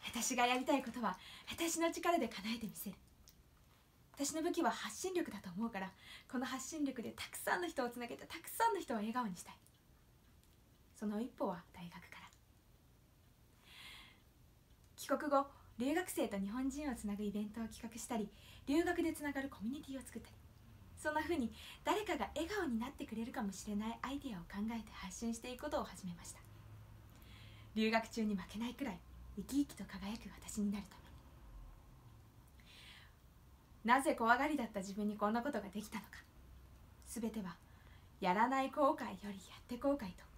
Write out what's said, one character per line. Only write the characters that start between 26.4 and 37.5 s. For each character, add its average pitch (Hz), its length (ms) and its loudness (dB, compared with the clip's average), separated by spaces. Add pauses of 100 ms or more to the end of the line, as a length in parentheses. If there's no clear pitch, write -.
留 220 160 6
学 220 180 6
中 226 160 0
に 214 100 4
負 180 140 -2
け 202 100 -8
な 233 80 -2
い 247 60 -4
く 277 140 -4
ら 208 60 -2
い 170 60 -8 (380)
生 202 60 -4
き 277 240 4
生 - 0 -
き - 100 -14
と 196 80 -6
輝 196 320 -6
く 208 140 -10 (100)
私 - 220 -2
に 202 100 4
な 208 60 0
る 196 100 -6
た - 80 -18
め - 60 -18
に。 - 40 -18 (2750)
な 247 160 10
ぜ 277 140 6
怖 233 200 8
が 269 140 4
り 302 80 4
だ 240 80 2
っ 220 60 -6
た 196 100 -2
自 190 140 -4
分 208 120 0
に 208 120 0
こ 208 100 4
ん 220 60 4
な 233 80 2
こ 285 100 0
と 214 80 0
が 202 80 -8
で 208 140 -6
き - 80 -10
た 220 80 -6
の - 80 -8
か。 - 180 -16 (800)
す - 160 -6
べ 220 80 2
て 220 140 -2
は、 175 120 -4 (640)